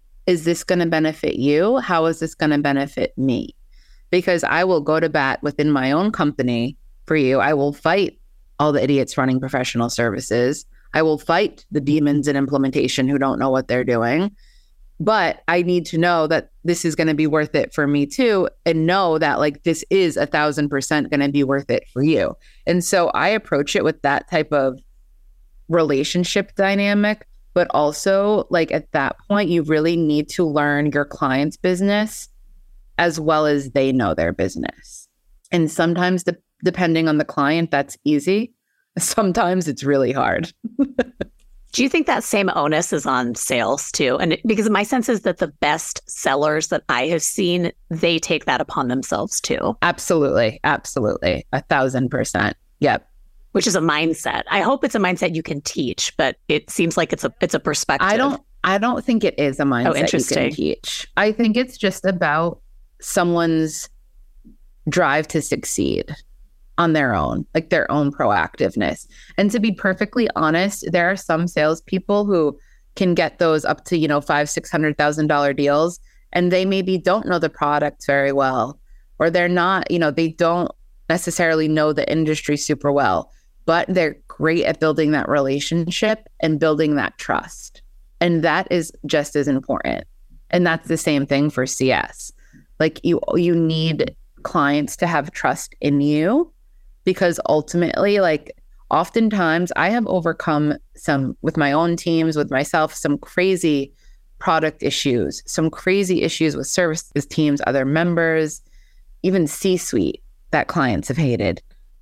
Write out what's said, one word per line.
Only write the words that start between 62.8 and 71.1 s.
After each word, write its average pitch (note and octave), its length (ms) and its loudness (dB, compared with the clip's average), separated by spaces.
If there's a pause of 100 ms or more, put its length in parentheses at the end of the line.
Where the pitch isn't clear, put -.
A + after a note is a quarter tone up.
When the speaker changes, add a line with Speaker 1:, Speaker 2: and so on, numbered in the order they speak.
Speaker 1:
someone's E3+ 880 0 (1000)
drive D3+ 400 0
to D#3 140 -2
succeed C#2 720 -4 (600)
on E3+ 160 2
their C#3+ 200 2
own, D2 320 -2 (100)
like, D#3+ 160 -4
their E3 200 0
own C#3 220 0
proactiveness. G2 960 -2 (280)
And G3 140 2
to A#3 80 -2
be G#3+ 140 0
perfectly G3+ 640 -2
honest, E3 560 0
there F3 180 2